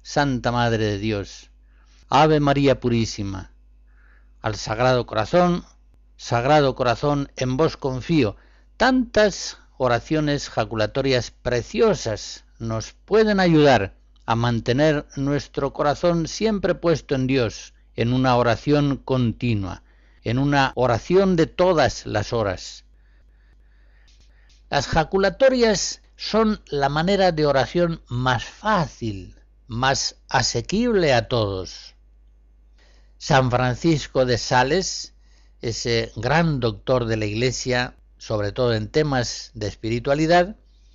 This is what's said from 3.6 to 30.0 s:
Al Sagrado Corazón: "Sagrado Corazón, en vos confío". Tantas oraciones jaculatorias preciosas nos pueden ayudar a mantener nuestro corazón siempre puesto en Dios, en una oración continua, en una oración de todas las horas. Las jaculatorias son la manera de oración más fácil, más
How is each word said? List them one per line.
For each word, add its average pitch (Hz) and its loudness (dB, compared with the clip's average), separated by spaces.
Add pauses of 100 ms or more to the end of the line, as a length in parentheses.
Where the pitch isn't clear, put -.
Al 110 -6
Sagrado 120 0
Corazón: 175 0 (520)
"Sagrado 131 2
Corazón, 139 -2
en 127 -4
vos 160 0
confío". 131 -2 (420)
Tantas 226 0 (180)
oraciones 143 -2
jaculatorias 117 -2
preciosas 123 -4 (140)
nos 113 -8
pueden 214 2
ayudar 147 4 (260)
a 117 -2
mantener 123 0 (100)
nuestro 139 -4
corazón 156 0
siempre 202 -2
puesto 151 -2
en 131 -2
Dios, 127 -2 (200)
en 123 0
una 131 2
oración 139 2
continua, 113 -2 (400)
en 117 -2
una 139 2
oración 175 2
de 160 4
todas 175 0
las 107 -4
horas. 101 -4 (1900)
Las - -2
jaculatorias 196 2 (160)
son 214 0
la 139 -2
manera 180 2
de 156 0
oración 165 0
más 123 -2
fácil, 113 -4 (300)
más 127 -2 (140)